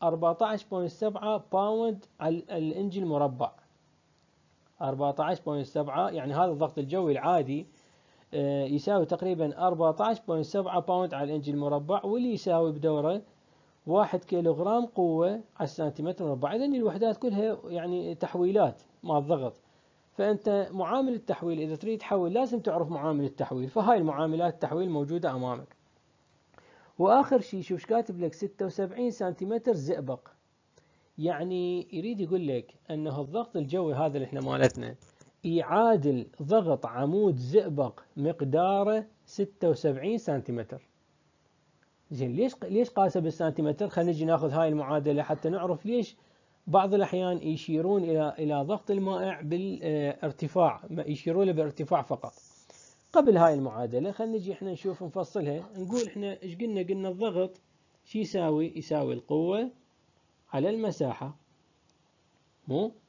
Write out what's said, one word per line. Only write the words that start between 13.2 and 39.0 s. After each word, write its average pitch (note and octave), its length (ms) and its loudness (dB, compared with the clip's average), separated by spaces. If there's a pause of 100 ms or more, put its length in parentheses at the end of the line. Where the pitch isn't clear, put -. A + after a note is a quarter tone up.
واحد F#3 360 2
كيلوغرام F3 640 2
قوة E3+ 440 2
على G#3+ 340 -6
السنتيمتر D#3+ 600 -4
مربع. C#3+ 300 -2
إذن C#4 200 0
الوحدات G#3+ 420 0
كلها G#3+ 480 0
يعني E3+ 500 -4
تحويلات F3+ 680 2 (220)
مع D#3+ 140 2
الضغط. C#3 440 0 (520)
فأنت G3+ 580 0
معامل A#3 420 0
التحويل E3+ 460 -2
إذا D#3 160 -2
تريد G#3+ 240 -4
تحول F3+ 340 0
لازم A#3+ 260 0
تعرف E3+ 300 0
معامل D3 340 0
التحويل، C3 460 -4
فهاي A3 280 4
المعاملات D#3+ 560 0
التحويل E3 360 -2
موجودة D#3+ 420 -2
أمامك. B2+ 440 -6 (1200)
وآخر B3 400 6
شي F#3+ 220 -4
شوف F3 160 -4
ايش - 80 -12
كاتب A3+ 340 -2
لك، E3 140 -2
ستة G3+ 320 -6
وسبعين G3 460 -2
سنتيمتر G#3+ 600 -2
زئبق. C#3+ 460 -2 (960)
يعني F3 760 -2
يريد G3+ 260 -4
يقول F3 280 0
لك B2+ 260 -2 (180)
أنه D3+ 300 -4
الضغط F3+ 360 -6
الجوي D#3 360 0
هذا C#3+ 240 0
اللي C3+ 80 -2
احنا C3+ 160 -6
مالتنا C3 540 0 (480)
يعادل E3 840 2 (140)
ضغط D#3+ 440 2
عمود D3 500 2
زئبق C#3 640 0 (180)
مقداره F3+ 880 2 (200)